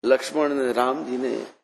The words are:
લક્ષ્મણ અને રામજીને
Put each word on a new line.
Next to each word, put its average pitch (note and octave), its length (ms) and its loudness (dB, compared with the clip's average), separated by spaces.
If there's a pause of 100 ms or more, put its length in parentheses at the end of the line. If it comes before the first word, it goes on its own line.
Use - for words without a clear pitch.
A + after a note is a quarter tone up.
લક્ષ્મણ C#3+ 460 2
અને C3 220 0
રામજીને B2 720 -2 (180)